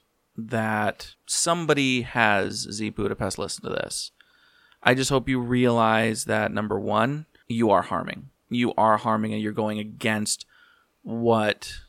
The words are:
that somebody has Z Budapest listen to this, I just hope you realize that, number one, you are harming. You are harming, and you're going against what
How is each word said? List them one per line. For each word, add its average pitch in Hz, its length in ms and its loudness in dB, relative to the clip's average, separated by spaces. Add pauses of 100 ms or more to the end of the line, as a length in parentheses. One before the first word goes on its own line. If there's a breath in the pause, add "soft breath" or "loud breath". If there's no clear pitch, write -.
(360)
that 110 800 -2 (140)
somebody 143 720 2
has 107 720 0
Z 107 180 -6
Budapest 101 480 -4
listen - 260 -8
to - 60 -8
this, - 420 -6 (720 soft breath)
I 127 120 6
just 131 160 0
hope 131 180 2
you 131 100 0
realize 117 840 2
that, 107 260 0
number 104 280 -2
one, 110 460 0 (220 soft breath)
you 117 220 2
are 92 140 6
harming. - 480 -6 (180)
You 120 240 0
are 107 240 4
harming, 110 360 -2
and 107 80 -4
you're 107 120 -2
going 107 260 -2
against 107 680 -4 (580 soft breath)
what 113 680 0 (180)